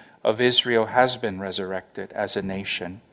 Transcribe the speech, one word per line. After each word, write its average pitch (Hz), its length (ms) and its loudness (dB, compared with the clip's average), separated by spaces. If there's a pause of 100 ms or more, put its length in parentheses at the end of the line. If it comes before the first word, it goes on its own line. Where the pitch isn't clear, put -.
(240)
of 113 180 2
Israel 120 460 4
has 127 300 4
been 98 220 -4
resurrected 95 720 -6
as 104 240 -2
a 101 60 -2
nation. 95 600 -6 (120)